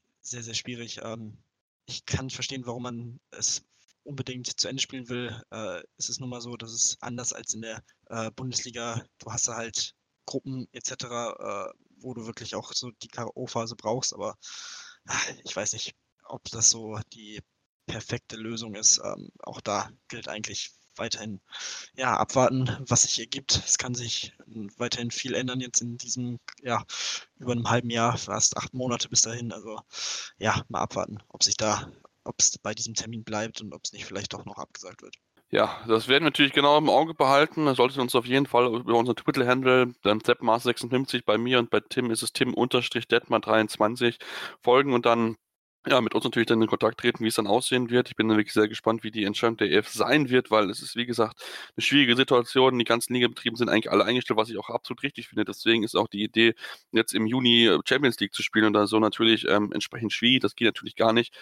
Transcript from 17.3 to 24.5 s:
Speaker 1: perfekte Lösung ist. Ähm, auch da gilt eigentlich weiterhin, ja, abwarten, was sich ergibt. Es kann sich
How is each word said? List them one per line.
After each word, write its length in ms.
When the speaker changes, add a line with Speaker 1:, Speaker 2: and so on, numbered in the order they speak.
Speaker 1:
perfekte 500
Lösung 380
ist. 280
Ähm, 260
auch 200
da 300
gilt 220
eigentlich 420
weiterhin, 460
ja, 200
abwarten, 540
was 140
sich 180
ergibt. 460
Es 120
kann 180
sich 380